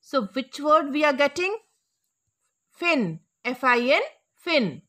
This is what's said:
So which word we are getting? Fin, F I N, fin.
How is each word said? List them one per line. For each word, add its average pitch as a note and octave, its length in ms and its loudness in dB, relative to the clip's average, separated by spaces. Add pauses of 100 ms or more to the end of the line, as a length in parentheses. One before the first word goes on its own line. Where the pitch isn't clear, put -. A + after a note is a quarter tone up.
So C4+ 220 -2 (100)
which C4+ 260 -8
word D4+ 320 2
we D4 140 0
are D4 80 2
getting? C#4+ 420 -2 (1160)
Fin, B3 460 -2 (260)
F B3 180 -8
I B3 160 4
N, C#4 220 2 (340)
fin. A#3+ 540 -2